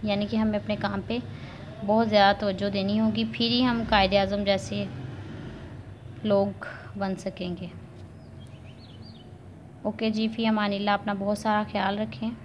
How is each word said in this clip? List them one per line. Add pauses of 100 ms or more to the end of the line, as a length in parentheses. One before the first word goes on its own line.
यानी
कि
हमें
अपने
काम
पे (600)
बहुत
ज़्यादा
तवज्जो
देनी
होगी,
फिर
ही
हम
कायदे
आज़म
जैसे (1400)
लोग (440)
बन
सकेंगे। (2250)
ओके
जी,
फ़ी
अमानिल्लाह,
अपना
बहुत
सारा
ख्याल
रखें। (140)